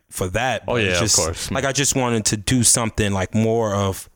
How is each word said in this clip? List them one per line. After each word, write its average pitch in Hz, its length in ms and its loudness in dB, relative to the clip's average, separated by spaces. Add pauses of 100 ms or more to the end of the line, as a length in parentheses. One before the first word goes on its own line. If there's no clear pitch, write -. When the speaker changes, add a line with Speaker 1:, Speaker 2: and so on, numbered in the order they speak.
Speaker 1:
for - 200 -4
that, 110 380 -2
Speaker 2:
Oh, 120 60 0
Speaker 1:
but 120 80 0
it's 98 100 2
Speaker 2:
yeah, 90 40 2
of 87 80 2
Speaker 1:
just, 104 120 2
Speaker 2:
course. 82 360 -2
Speaker 1:
like, 131 140 -2
I 135 60 0
just 135 240 0
wanted 120 300 0
to 110 120 -2
do 123 260 2
something, 110 500 0
like, 92 220 -4
more 110 380 2
of 98 420 -2